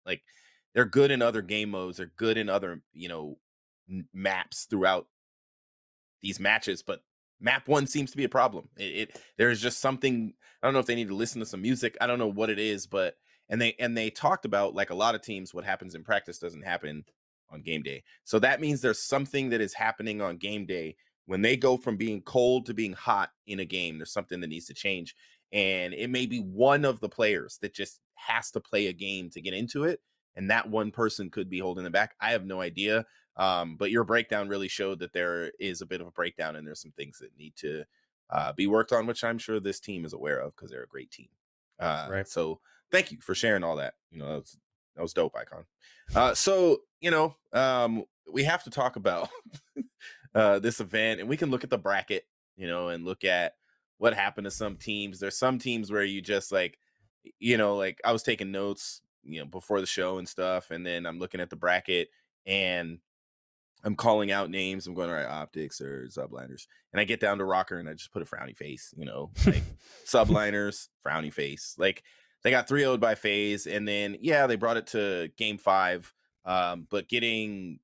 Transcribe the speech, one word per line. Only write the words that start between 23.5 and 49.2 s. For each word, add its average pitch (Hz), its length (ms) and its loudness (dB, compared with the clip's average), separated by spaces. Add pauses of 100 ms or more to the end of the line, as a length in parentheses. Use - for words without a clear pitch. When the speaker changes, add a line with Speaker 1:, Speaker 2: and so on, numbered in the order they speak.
Speaker 1:
a 92 60 -4
game. 87 320 -6
There's 76 160 -10
something 90 260 -6
that 85 80 -6
needs 80 200 -10
to - 60 -16
change. 92 420 -4 (360)
And 95 420 0
it 110 160 -6
may 127 180 -2
be 120 120 -4
one 127 460 4
of 127 160 0
the 101 80 -4
players 104 520 0
that 101 120 -6
just - 260 -8 (160)
has - 360 -4
to 110 100 -4
play 101 260 0
a 92 60 -4
game 92 380 -8
to 82 100 -14
get 92 120 -6
into 120 300 -4
it. 170 160 0 (360)
And 95 140 -4
that 113 200 2
one 107 220 0
person 104 380 -2
could 95 200 -6
be 90 100 -4
holding 92 240 -4
them 87 80 -6
back. 101 300 2
I 110 100 2
have 101 140 0
no 95 160 -6
idea. 98 440 0 (300)
Um, 87 400 0
but 101 160 -2
your 117 140 4
breakdown 107 420 0
really 98 220 -4
showed 98 300 -4
that 87 140 -8
there 87 460 -2
is 95 220 -6
a 90 40 -12
bit 87 140 -8
of 85 80 -12
a 85 40 -20
breakdown, 82 440 -4
and 78 100 -12
there's 76 160 -14
some 78 100 -20
things 71 280 -14
that - 180 -20
need 78 200 -20
to, 76 260 -6 (460)
uh, 73 240 -2
be 92 140 0
worked 120 260 4
on, 113 140 2
which 117 180 -4
I'm 117 120 0
sure 110 220 -2
this 98 200 -4
team 90 260 -8
is 76 80 -10
aware 69 260 -2
of 73 160 -8
'cause - 140 -20
they're 64 140 -12
a - 40 -16
great 65 240 -16
team. 60 180 -20 (500)
Uh, 78 300 0
Speaker 2:
Right. 95 180 -2
Speaker 1:
so 80 340 -2 (300)
thank 185 200 4
you - 100 -18
for - 120 -2
sharing 101 300 2
all 80 140 -2
that. 69 180 -6 (140)
You 82 100 -18
know, 71 80 -10
that 76 120 -6
was, - 180 -18 (380)
that 80 60 -6
was 82 120 -4
dope, 82 220 0
Icon. 69 300 -12 (480)
Uh, 120 200 6
so, 185 500 6 (160)
you 170 100 0
know, 156 280 4 (160)
um, 123 500 2 (260)
we 127 140 0
have 165 220 2
to 123 40 -12
talk 123 280 0
about, 92 320 0 (460)